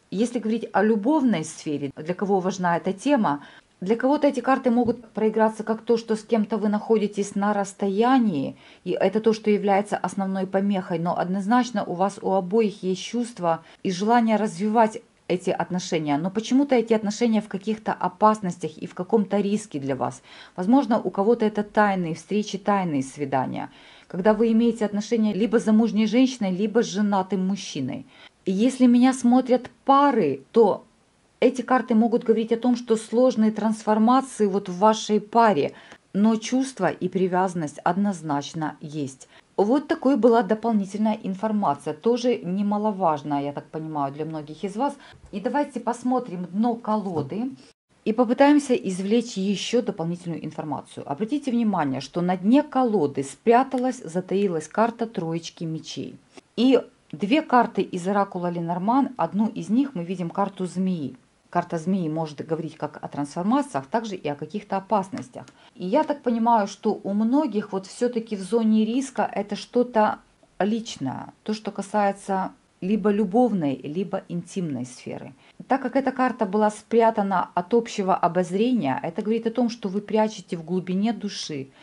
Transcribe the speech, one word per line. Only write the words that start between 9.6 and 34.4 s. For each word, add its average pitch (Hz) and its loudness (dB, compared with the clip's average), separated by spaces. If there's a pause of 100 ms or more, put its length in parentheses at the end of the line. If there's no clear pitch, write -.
основной 190 -4
помехой, 190 -2
но 170 -2
однозначно 196 0
у 175 -6
вас 196 -2
у 190 -2
обоих 196 0
есть 185 -2
чувства 180 -2 (180)
и 196 -4
желание 220 4
развивать 214 0 (260)
эти 180 -2
отношения, 165 -2
но 170 -2
почему-то 254 2
эти 226 2
отношения 220 0
в 208 -8
каких-то 208 -4
опасностях 180 0
и - -12
в - -14
каком-то 202 0
риске 202 -2
для 135 -2
вас. 127 -6 (360)
Возможно, 220 2
у - -4
кого-то 220 2
это 214 0
тайные 190 0
встречи, 208 -4
тайные 185 0
свидания, 131 -4 (380)
когда 185 2
вы 226 2
имеете 226 2
отношения 208 0
либо 196 2
с 214 2
замужней 214 4
женщиной, 226 2
либо 208 0
с 175 -2
женатым 190 0
мужчиной. 156 -6 (380)
И 190 -2
если 254 4
меня 247 6
смотрят 247 4 (160)
пары, 254 4 (100)
то 214 4 (560)
эти 254 4
карты 247 2
могут 233 4
говорить 220 2
о 233 2
том, 247 2
что 226 0
сложные 220 2
трансформации 220 2